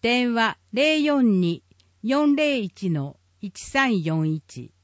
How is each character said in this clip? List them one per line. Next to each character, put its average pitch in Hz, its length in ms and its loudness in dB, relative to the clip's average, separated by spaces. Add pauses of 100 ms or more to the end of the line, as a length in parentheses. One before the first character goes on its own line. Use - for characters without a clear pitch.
電 240 320 0
話、 226 260 -2 (140)
零 302 300 2
四 254 380 2
二 170 220 -2 (400)
四 285 340 2
零 285 260 0
一 190 260 -6
の 143 300 -4 (220)
一 - 240 -14
三 247 380 0
四 156 300 -2
一。 127 400 -12 (120)